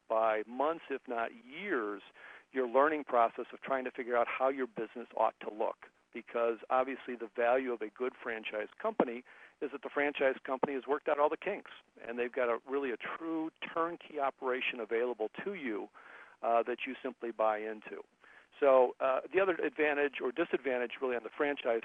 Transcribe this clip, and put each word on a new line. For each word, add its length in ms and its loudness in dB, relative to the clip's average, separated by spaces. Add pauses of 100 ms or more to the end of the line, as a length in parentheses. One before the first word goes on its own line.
by 380 2
months, 420 -4
if 180 -6
not 280 -4
years, 680 -4 (500)
your 140 0
learning 380 4
process 480 4
of 80 -16
trying 240 -2
to 60 -6
figure 260 -2
out 100 4
how 220 0
your 180 0
business 400 -8 (100)
ought 240 2
to 100 -10
look. 400 -4 (220)
Because 460 -2 (120)
obviously 440 0
the 120 -8 (100)
value 360 2
of 100 -4
a 80 -6
good 260 -4
franchise 520 -6 (100)
company 440 0 (380)
is 120 -6
that 100 -10
the 80 -8
franchise 540 2
company 280 -2
has 140 -6
worked 220 -2
out 100 2
all 100 4
the 80 -6
kinks, 340 -6 (300)
and 180 -8
they've 140 -2
got 160 0
a, 180 0
really 260 -2
a 40 -4
true 540 -6 (100)
turnkey 580 -6
operation 600 -2
available 500 0 (140)
to 100 -4
you, 340 -4 (540)
uh, 200 4
that 240 -4
you 160 -6
simply 280 -6
buy 280 2
into. 440 -8 (580)
So, 400 8
uh, 200 2 (120)
the 80 4
other 160 4
advantage 640 0
or 100 0
disadvantage 600 0 (100)
really 140 0
on 60 -4
the 80 -8
franchise 540 0